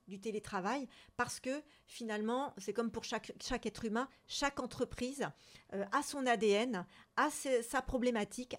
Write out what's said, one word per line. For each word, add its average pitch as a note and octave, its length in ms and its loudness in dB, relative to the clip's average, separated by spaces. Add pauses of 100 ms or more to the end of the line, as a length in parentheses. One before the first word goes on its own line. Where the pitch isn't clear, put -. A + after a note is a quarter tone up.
du G3 140 -12
télétravail, G#3+ 680 -2 (300)
parce A#3+ 240 -2
que C#4 220 -2 (240)
finalement, A3+ 720 -2
c'est G3 160 -6
comme A#3 160 2
pour - 140 -6
chaque, - 280 -4 (100)
chaque A#3+ 220 -2
être A3+ 220 -4
humain, A3+ 200 0 (200)
chaque C#4+ 340 -2
entreprise, B3 680 -2 (460)
euh, G3 100 0 (100)
a C#4 100 4
son C#4 240 -2
A A#3+ 100 6
D G#3 140 6
N, G#3 340 4 (320)
a C#4+ 140 4
ses, C4 320 2
sa C4+ 180 0
problématique, A#3+ 800 0